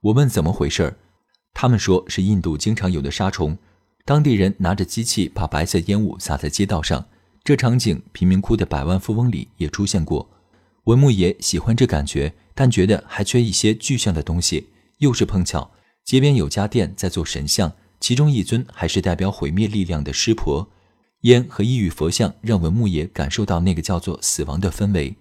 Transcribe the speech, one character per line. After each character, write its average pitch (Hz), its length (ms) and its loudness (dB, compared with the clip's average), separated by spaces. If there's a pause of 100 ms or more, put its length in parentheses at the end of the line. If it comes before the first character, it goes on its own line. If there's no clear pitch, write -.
我 107 120 2
问 139 140 4
怎 101 160 0
么 82 80 2
回 73 160 -2
事 - 140 -2
儿， 76 160 -2 (560)
他 - 160 0
们 120 80 4
说 95 300 2
是 - 160 -2
印 98 180 2
度 80 160 -2
经 107 180 -2
常 92 160 -2
有 85 80 -2
的 69 120 -4
沙 95 180 -2
虫， 80 260 -4 (500)
当 147 180 2
地 143 100 4
人 98 240 2
拿 90 160 0
着 98 100 -2
机 113 200 -4
器 101 260 -2
把 - 160 -4
白 76 180 -2
色 82 220 -2
烟 104 160 0
雾 104 160 -2
撒 - 180 -4
在 73 140 -4
街 98 160 0
道 90 160 -2
上。 65 240 -4 (380)
这 147 120 4
场 123 220 2
景 107 340 0
贫 - 160 0
民 92 120 4
窟 - 160 0
的 - 120 -2
百 71 160 -4
万 90 160 0
富 104 160 -4
翁 120 160 2
里 73 160 -6 (100)
也 80 100 -2
出 98 160 -4
现 90 220 0
过。 76 240 -4 (540)
文 117 140 4
牧 139 120 8
野 95 300 2
喜 - 180 -4
欢 113 180 0
这 123 120 4
感 73 180 -2
觉， 71 300 -4 (180)
但 131 160 4
觉 98 160 4
得 101 220 0
还 - 160 -6
缺 120 180 2
一 110 100 0
些 107 220 2
具 - 240 -2
象 104 160 -2
的 80 80 -2
东 82 180 -2
西。 - 300 -4 (300)
又 143 120 4
是 117 140 0
碰 92 180 0
巧， - 280 -6 (320)
街 127 160 2
边 143 160 4
有 87 120 2
家 101 200 -2
店 104 280 0
在 92 140 -4
做 82 160 -4
神 71 220 -6
像， 85 260 0 (260)
其 - 140 -2
中 147 180 4
一 113 120 0
尊 - 280 -2
还 - 160 -6
是 90 140 0
代 87 140 0
表 92 160 -2
毁 - 180 -6
灭 98 180 0
力 104 160 -2
量 82 200 -4
的 69 100 -6
湿 113 220 0
婆。 76 340 -4 (520)
烟 120 280 6
和 - 140 -4
异 127 140 0
域 98 120 0
佛 80 220 -2
像 104 200 -2 (100)
让 107 200 0
文 82 100 0
牧 110 160 2
野 82 200 -2
感 69 220 -6
受 - 140 -2
到 92 180 0
那 90 120 2
个 82 80 -4
叫 87 180 -2
做 85 220 -6
死 - 220 -4
亡 73 160 -4
的 95 100 0
氛 101 220 -2
围。 76 300 -2